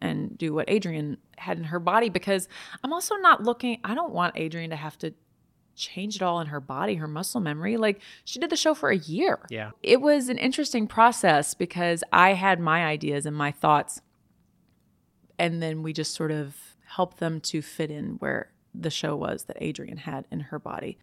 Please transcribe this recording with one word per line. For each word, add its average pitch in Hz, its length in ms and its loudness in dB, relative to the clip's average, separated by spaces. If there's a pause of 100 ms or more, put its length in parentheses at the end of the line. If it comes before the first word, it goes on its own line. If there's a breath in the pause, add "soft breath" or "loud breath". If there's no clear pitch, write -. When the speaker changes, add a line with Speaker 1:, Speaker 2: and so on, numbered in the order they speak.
Speaker 1:
and 156 380 -4
do 156 160 -2
what 147 120 0
Adrian 165 500 -2 (200)
had 180 220 -6
in 165 60 -6
her 170 140 -4
body 202 300 4
because 190 380 0 (360 loud breath)
I'm 277 100 -4
also 370 240 -2
not 339 260 6
looking, 240 400 0
I 202 100 0
don't 302 180 -2
want 175 260 0
Adrian 165 340 -4
to 156 40 -6
have 151 240 -10
to 160 140 -6 (640)
change 202 400 -8
it 190 80 -4
all 170 180 0
in 156 60 -6
her 147 120 -6
body, 143 360 -2
her 156 120 -4
muscle 175 340 -4
memory. 165 360 -2
Like, 208 240 2 (240 loud breath)
she - 140 -10
did 330 100 -2
the 330 80 0
show 311 160 4
for 294 160 0
a 196 80 4
year. 175 540 -2
Speaker 2:
Yeah. 107 180 -6 (140)
Speaker 1:
It 254 180 8
was 285 280 4
an 247 100 -2
interesting 233 480 0
process 196 640 6
because 175 580 0
I 185 220 8
had 185 260 2
my 165 260 2
ideas 151 420 -2
and 147 80 -4
my 147 160 0
thoughts, - 500 2 (1400)
and 170 240 0
then 160 220 -4
we 160 100 -4
just 156 220 -4
sort 156 160 -2
of 147 240 -6 (320)
helped - 320 -2
them 160 220 -2
to 156 200 -4
fit 151 300 -6
in - 260 -8
where - 340 -6 (220)
the 165 160 -6
show 151 280 -4
was - 280 -6
that - 140 -12
Adrian - 380 -8
had 143 340 -10
in 160 80 -6
her 147 180 -8
body. - 460 -10